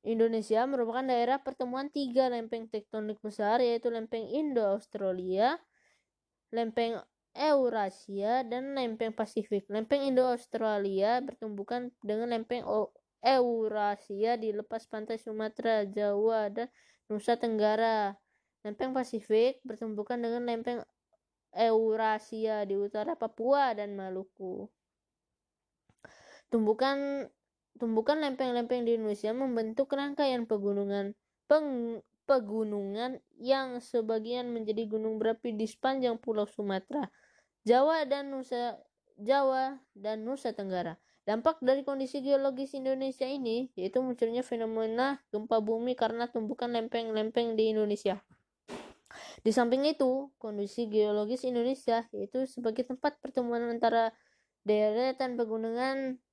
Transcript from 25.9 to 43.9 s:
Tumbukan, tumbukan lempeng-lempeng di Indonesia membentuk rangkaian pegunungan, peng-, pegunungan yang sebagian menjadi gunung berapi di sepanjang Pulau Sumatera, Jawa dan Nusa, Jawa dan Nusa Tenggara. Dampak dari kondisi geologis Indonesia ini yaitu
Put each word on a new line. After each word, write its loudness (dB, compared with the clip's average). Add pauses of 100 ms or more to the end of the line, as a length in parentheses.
Tumbukan, 2 (480)
tumbukan 2
lempeng-lempeng 0
di 2
Indonesia -2
membentuk 0
rangkaian 0
pegunungan, 0 (320)
peng-, 0 (240)
pegunungan -2 (160)
yang 0
sebagian -2
menjadi -2
gunung -2
berapi -2
di -2
sepanjang 0
Pulau -2
Sumatera, -4 (560)
Jawa 4
dan -4
Nusa, -6 (400)
Jawa 2 (160)
dan -6
Nusa -4
Tenggara. -4 (240)
Dampak 0
dari 2
kondisi -4
geologis 0
Indonesia -4
ini -4
yaitu -2